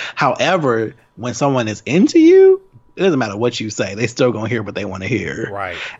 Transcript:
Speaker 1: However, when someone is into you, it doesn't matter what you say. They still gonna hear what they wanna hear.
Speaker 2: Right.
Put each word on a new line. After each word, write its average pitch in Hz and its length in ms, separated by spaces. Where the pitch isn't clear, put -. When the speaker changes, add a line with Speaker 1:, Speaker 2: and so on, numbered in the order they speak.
Speaker 1:
However, 131 800
when 120 180
someone 131 320
is 107 180
into 202 340
you, 381 420
it 180 80
doesn't 165 160
matter 107 180
what 120 240
you 110 80
say. 98 260
They 110 120
still 123 260
gonna 107 160
hear 117 120
what 101 140
they 98 80
wanna 95 240
hear. 104 460
Speaker 2:
Right. 95 240